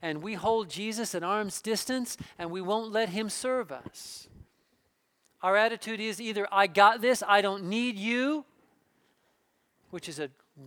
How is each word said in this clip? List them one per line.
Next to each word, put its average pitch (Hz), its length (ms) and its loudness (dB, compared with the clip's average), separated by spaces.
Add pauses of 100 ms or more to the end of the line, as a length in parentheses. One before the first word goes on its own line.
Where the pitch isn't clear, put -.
and 156 220 -6
we 214 120 -6
hold 202 360 0
Jesus 214 440 -6
at 170 100 -4
arm's 202 360 -2
distance, 240 560 -4 (220)
and 170 140 -8
we 185 80 -6
won't 214 320 -2
let 220 160 2
him 214 200 -4
serve 247 440 -4
us. - 560 -16 (1120)
Our 190 140 4
attitude 220 420 2
is 214 220 -4
either, 214 320 -2
"I 196 160 6
got 202 320 8
this, 240 260 2
I 202 140 6
don't 196 240 -2
need 220 340 -2
you," 254 460 -2 (1500)
which 175 180 -12
is 151 120 -10
a 143 100 -6 (360)